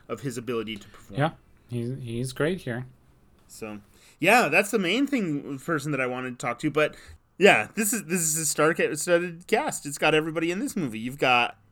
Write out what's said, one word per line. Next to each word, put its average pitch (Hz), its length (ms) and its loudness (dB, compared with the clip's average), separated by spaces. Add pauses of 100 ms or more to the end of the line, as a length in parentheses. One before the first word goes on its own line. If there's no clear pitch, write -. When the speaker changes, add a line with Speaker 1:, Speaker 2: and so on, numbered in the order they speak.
Speaker 1:
of 120 140 -8
his 131 140 -6
ability 113 420 -6
to - 100 -18
perform. - 320 -10
Speaker 2:
Yeah, 156 100 0 (380)
he's, 120 340 -6
he's 123 300 -6
great 170 300 -4
here. 127 240 -8 (600)
Speaker 1:
So, 107 320 -12 (400)
yeah, 196 300 4
that's 185 240 2
the 226 80 2
main 202 260 2
thing, 147 540 -4
person 151 320 -2
that 135 80 -2
I 131 80 0
wanted 127 320 -6
to - 40 -8
talk 120 140 -4
to. 151 100 -4
But 151 280 0 (420)
yeah, 160 380 6
this 202 160 0
is, 190 140 -4
this 170 160 0
is 156 160 0
a 160 80 -4
star-ca-, 156 500 2
studded 175 500 0
cast. 254 400 -2
It's 143 100 -8
got 156 160 4
everybody 160 380 0
in 180 80 -4
this 277 160 -6
movie. 127 240 -2
You've 123 220 -6
got 123 360 4 (160)